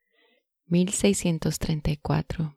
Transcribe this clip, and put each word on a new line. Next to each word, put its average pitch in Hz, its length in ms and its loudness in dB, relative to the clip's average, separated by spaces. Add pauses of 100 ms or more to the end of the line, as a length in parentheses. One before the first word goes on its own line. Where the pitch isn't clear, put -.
(680)
mil 180 260 2
seiscientos 175 680 0
treinta 156 320 -2
y 147 60 0
cuatro, 151 600 -4